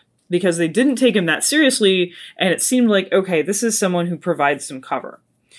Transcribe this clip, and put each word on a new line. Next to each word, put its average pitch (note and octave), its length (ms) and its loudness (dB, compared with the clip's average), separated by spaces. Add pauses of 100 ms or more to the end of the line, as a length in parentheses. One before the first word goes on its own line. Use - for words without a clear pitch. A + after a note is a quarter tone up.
(320)
because F3+ 260 0
they E3+ 120 0
didn't B3 280 0
take A#3 200 2
him F3+ 100 0
that D#3 160 -2
seriously, G#3+ 680 2 (240)
and F#3 140 0
it - 120 -2
seemed B3 280 2
like, F#3+ 220 0
okay, F#3 300 2
this G3+ 220 -4
is A3 120 -2
someone F3 300 -2
who E3+ 100 -4
provides D3 480 -2
some C3 160 -12
cover. - 400 -8 (380)